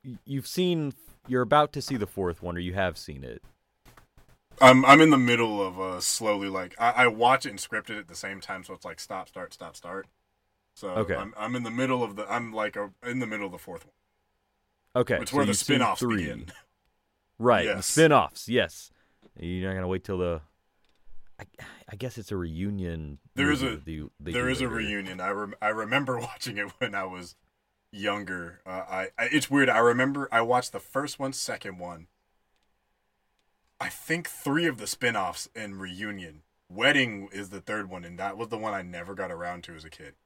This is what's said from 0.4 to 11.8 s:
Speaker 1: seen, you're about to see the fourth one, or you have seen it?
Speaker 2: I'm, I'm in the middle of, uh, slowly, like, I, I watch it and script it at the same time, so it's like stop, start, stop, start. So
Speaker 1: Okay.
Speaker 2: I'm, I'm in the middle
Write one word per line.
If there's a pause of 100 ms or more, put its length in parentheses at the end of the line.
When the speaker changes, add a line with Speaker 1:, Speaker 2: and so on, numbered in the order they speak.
Speaker 1:
seen, (340)
you're
about
to
see
the
fourth
one,
or
you
have
seen
it? (1160)
Speaker 2:
I'm,
I'm
in
the
middle
of,
uh,
slowly,
like,
I,
I
watch
it
and
script
it
at
the
same
time,
so
it's
like
stop,
start,
stop,
start. (680)
So
Speaker 1:
Okay.
Speaker 2:
I'm,
I'm
in
the
middle